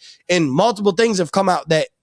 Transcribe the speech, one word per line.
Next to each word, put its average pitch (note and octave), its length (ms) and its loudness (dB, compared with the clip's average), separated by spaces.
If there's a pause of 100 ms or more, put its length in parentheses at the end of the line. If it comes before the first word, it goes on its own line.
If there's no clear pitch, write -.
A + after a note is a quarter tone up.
(280)
and E3+ 220 0
multiple G3+ 420 0
things A3+ 260 0
have E3+ 140 -4
come G3 160 0
out D#3+ 220 -2
that D#3 180 0 (140)